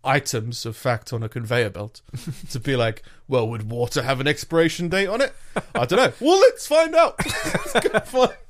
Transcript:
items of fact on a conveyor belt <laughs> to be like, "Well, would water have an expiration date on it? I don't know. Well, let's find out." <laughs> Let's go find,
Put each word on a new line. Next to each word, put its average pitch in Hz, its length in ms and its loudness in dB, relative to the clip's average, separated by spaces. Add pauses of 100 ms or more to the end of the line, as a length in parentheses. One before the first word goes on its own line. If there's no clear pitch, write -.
items 123 600 -2
of 110 100 -8
fact 120 360 -2
on 117 100 -4
a 110 60 -6
conveyor 117 420 0
belt 104 300 -12 (260)
<laughs> - 240 -10
to 131 80 -6
be 139 160 -2
like, 113 300 0 (240)
"Well, 123 200 2
would 110 220 -6
water 120 320 -2
have 131 160 0
an 131 80 0
expiration 165 640 2
date 190 180 2
on 214 140 -2
it? - 120 0 (440)
I 123 100 2
don't 190 120 2
know. 208 200 4
Well, 349 220 4
let's 494 260 2
find 320 300 2
out." 330 220 4
<laughs> - 60 -4
Let's - 640 -2
go - 120 2
find, 254 320 2 (180)